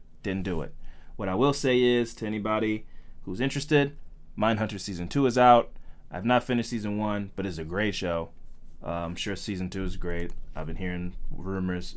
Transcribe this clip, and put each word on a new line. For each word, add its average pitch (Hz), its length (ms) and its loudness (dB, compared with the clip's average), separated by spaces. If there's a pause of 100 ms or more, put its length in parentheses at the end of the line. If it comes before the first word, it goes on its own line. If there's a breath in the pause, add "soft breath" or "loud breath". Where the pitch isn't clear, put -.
(240)
Didn't 95 200 0
do 87 180 0
it. - 120 -6 (420 soft breath)
What 95 140 -2
I 92 60 0
will 135 180 4
say 127 280 4
is, 120 340 4
to 113 120 -6
anybody 110 580 0 (380 soft breath)
who's 92 160 -6
interested, 143 560 2 (420)
Mindhunter 107 420 2
season 87 280 -4
two 139 200 2
is 120 100 2
out. 123 340 10 (400 soft breath)
I've 92 140 -4
not 123 180 6
finished 120 260 0
season 104 280 -2
one, 104 380 -2
but 95 100 -2
it's 87 120 -4
a 80 60 -4
great 95 320 0
show. 82 340 -2 (540)
Uh, 87 60 -6
I'm 85 260 -4
sure 98 200 -4
season 92 340 -4
two 95 160 -4
is 90 100 0
great. 85 360 0 (240)
I've 78 120 -4
been 80 80 -4
hearing 90 380 -4 (180)
rumors, 92 640 -2